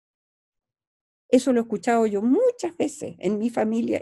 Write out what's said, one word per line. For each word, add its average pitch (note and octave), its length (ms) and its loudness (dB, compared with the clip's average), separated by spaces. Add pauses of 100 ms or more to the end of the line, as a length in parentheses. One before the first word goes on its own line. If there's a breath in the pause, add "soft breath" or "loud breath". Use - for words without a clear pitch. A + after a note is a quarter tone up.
(1300)
Eso C4 240 4
lo A#3+ 80 2
he A3+ 40 -4
escuchado A3+ 420 0
yo G3+ 160 -2
muchas F4 560 0
veces - 400 -6
en G#3 200 -2
mi A3+ 120 -2
familia A3 520 -2